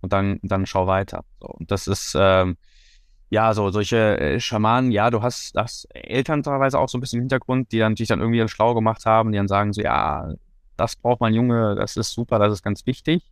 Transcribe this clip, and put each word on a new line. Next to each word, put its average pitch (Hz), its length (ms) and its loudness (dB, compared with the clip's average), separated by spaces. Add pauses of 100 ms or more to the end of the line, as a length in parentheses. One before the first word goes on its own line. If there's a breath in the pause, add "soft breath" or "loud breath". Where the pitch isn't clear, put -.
und 92 100 -4
dann, 98 300 0
dann 98 240 -2
schau 92 200 0
weiter. 95 380 -2 (160)
So, - 80 -18
und - 220 -10
das 98 180 -2
ist, - 300 -4
ähm, 92 380 4 (760 soft breath)
ja, 110 240 2
so 101 160 0
solche, 107 500 2
äh, 76 200 0
Schamanen, 117 520 0
ja, 104 180 2
du 113 120 -2
hast, - 340 -6
hast - 380 -6
Eltern 139 500 -2
teilweise 135 340 0
auch 131 100 2
so 131 100 -4
ein - 20 -4
bisschen 123 180 -4
im 120 60 -2
Hintergrund, 131 480 -2
die 113 80 0
dann, 110 160 2
die 117 60 -4
sich 110 60 -4
dann 110 120 2
irgendwie 113 280 2
schlau 113 260 2
gemacht 110 320 -2
haben, 110 260 4
die 101 60 0
dann 98 100 0
sagen 101 240 2
so, 104 100 -4
„Ja, - 500 -2 (440)
das - 200 -2
braucht 120 240 0
mein 113 140 2
Junge, 117 420 2
das 104 200 -4
ist - 160 -4
super, 117 260 -2
das 104 140 4
ist 98 100 -6
ganz 101 240 -6
wichtig.“ 156 460 -2